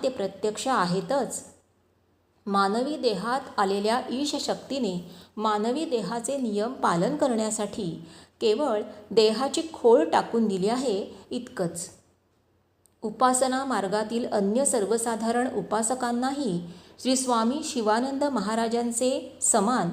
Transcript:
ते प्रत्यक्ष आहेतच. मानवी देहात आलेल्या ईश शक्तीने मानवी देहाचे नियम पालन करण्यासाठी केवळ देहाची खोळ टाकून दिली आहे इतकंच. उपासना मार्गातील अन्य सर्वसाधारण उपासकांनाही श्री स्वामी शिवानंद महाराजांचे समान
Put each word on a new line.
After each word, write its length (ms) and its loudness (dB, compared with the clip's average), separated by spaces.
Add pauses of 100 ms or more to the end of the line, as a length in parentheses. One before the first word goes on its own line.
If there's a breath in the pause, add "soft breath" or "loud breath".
ते 60 0
प्रत्यक्ष 580 -4
आहेतच. 760 0 (1000)
मानवी 520 2
देहात 440 -2 (160)
आलेल्या 520 2
ईश 260 -2
शक्तीने 800 -4 (220 loud breath)
मानवी 480 0
देहाचे 520 -2
नियम 360 -2
पालन 440 0
करण्यासाठी 880 -2 (360 loud breath)
केवळ 400 2 (300 loud breath)
देहाची 500 4 (120)
खोळ 360 8
टाकून 380 2
दिली 220 0
आहे 640 -2
इतकंच. 580 -6 (1120)
उपासना 640 2
मार्गातील 600 0
अन्य 400 2
सर्वसाधारण 880 0
उपासकांनाही 1080 -2 (380 loud breath)
श्री 140 2
स्वामी 480 0
शिवानंद 600 0
महाराजांचे 1160 0
समान 520 2